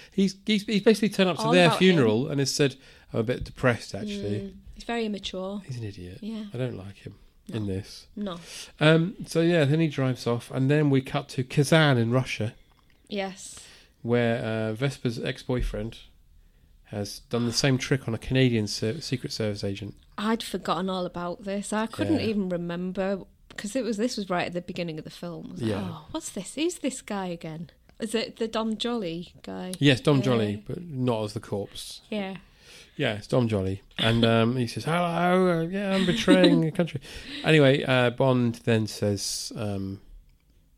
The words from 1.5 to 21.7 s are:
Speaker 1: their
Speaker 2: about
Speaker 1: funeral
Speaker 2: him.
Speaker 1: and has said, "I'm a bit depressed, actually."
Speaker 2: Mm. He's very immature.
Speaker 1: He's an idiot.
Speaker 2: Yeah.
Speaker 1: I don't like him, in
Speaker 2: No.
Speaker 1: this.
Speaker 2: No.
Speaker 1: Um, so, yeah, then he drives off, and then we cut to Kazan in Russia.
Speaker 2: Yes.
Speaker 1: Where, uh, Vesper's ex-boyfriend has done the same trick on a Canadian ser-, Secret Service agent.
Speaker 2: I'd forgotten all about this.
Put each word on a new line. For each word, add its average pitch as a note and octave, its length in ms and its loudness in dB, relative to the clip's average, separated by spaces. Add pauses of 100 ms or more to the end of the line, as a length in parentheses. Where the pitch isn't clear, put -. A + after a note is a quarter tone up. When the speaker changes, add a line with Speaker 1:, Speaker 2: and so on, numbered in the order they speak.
Speaker 1:
their F3 160 8
Speaker 2:
about E3 120 4
Speaker 1:
funeral C#3 460 6
Speaker 2:
him. D#3 80 -4
Speaker 1:
and C#3 80 0
has C3+ 120 0
said, C#3 220 2 (360)
"I'm A#2 100 0
a - 20 -2
bit A#2+ 200 -4
depressed, - 520 -2
actually." G2+ 440 -4
Speaker 2:
Mm. G3 140 -10 (220)
He's A3 80 -16
very A#3 220 -4
immature. G3 600 -6
Speaker 1:
He's B2+ 120 -10
an A#2 60 -8
idiot. F#2+ 380 -12
Speaker 2:
Yeah. G#3+ 220 -10 (100)
Speaker 1:
I B2 40 -8
don't A#2+ 200 -4
like G2 200 -14
him, - 180 -16 (320)
in A2+ 200 -6
Speaker 2:
No. G2 60 -2
Speaker 1:
this. - 420 -10
Speaker 2:
No. G3 240 -8 (400)
Speaker 1:
Um, E3 360 4 (100)
so, - 160 0
yeah, E3 240 4
then D3+ 140 4
he E3 80 4
drives C3 400 -2
off, A#2+ 240 -2
and C3 180 2
then D3 200 4
we C3+ 120 6
cut C3+ 280 -4
to C3 140 -2
Kazan D3 540 4
in A2+ 140 2
Russia. A#2+ 420 -2 (540)
Speaker 2:
Yes. F#3+ 520 -8 (420)
Speaker 1:
Where, A#2+ 420 2
uh, A2 300 -2
Vesper's B2+ 500 -2
ex-boyfriend A#2+ 760 -4 (880)
has G#2 340 -8 (100)
done A#2+ 160 0
the A2+ 80 0
same C3 240 4
trick - 300 -2
on A2+ 60 -2
a G#2+ 40 -2
Canadian B2 500 2
ser-, A2+ 340 -4
Secret - 300 -6
Service G#2 320 -4
agent. G2+ 320 -6 (220)
Speaker 2:
I'd A3 260 -2
forgotten F#3 460 -4
all F#3 160 -4
about F3 380 -6
this. G3+ 300 -6